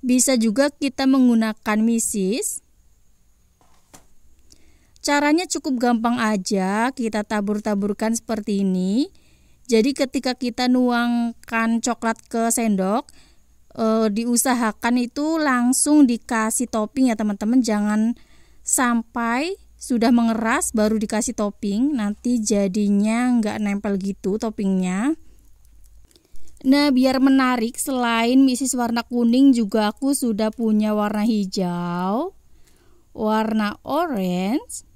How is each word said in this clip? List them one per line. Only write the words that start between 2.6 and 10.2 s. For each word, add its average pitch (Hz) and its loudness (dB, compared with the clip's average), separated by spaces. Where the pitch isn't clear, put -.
Caranya 294 2
cukup 302 -4
gampang 240 0
aja, 214 -2
kita 226 -4
tabur-taburkan 208 -2
seperti 208 -4
ini. 190 0
Jadi 226 4
ketika 262 -2